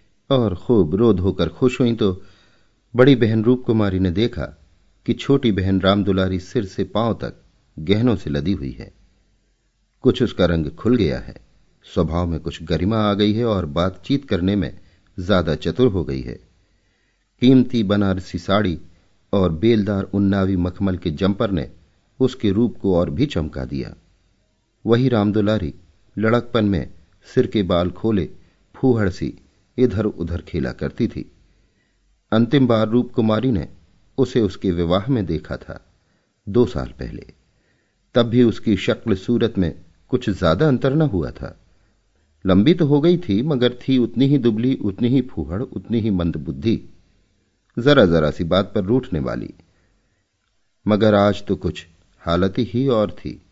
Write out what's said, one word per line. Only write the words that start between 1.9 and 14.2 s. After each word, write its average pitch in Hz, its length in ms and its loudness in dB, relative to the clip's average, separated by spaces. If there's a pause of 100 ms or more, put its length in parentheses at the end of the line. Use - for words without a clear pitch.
तो 101 260 -2 (760)
बड़ी 131 200 8
बहन 113 280 2
रूप 123 220 2
कुमारी 104 340 0
ने 92 120 2
देखा 95 340 -2 (600)
कि 120 80 0
छोटी 135 380 0
बहन 95 300 0
रामदुलारी 95 580 0
सिर 101 260 -4
से 98 180 -8
पांव 104 300 -2
तक 65 280 -10 (380)
गहनों 104 360 2
से - 140 -8
लदी 71 240 -2
हुई 69 180 -6
है। - 200 -16 (1120)
कुछ 127 200 2
उसका 95 220 0
रंग 82 260 -2
खुल 120 240 0
गया 73 240 0
है, - 160 -14 (500)
स्वभाव 85 420 -2
में 82 120 -4
कुछ 76 240 -10
गरिमा 87 380 -2
आ 104 120 2
गई 104 200 2
है 117 120 -2
और 98 200 -2
बातचीत 90 640 -4